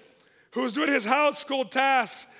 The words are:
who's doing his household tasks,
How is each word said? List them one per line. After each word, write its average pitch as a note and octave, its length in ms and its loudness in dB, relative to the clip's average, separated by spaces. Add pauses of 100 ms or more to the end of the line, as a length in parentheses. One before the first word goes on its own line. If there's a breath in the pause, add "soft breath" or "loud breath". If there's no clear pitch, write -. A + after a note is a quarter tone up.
(520 soft breath)
who's B3 200 -2
doing C#4+ 180 0
his C4 140 0
household C4+ 680 0
tasks, C4 680 0